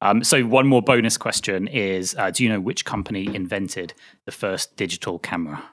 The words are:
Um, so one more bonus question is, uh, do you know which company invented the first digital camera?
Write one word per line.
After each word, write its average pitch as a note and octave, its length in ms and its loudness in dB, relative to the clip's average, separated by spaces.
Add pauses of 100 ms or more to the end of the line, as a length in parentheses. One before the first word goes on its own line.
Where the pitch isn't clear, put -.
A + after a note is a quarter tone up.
Um, G#2 220 4
so C3+ 200 4
one C3 240 6
more B2+ 140 6
bonus A2+ 360 4
question G2+ 500 -2
is, F#2+ 500 -2
uh, G2 140 0
do B2+ 120 0
you A#2 60 4
know G#2+ 100 0
which - 260 -4
company G2 480 -4
invented F#2+ 600 -6 (320)
the G2+ 60 -14
first - 440 -4
digital F2 440 -6
camera? D#2+ 540 -6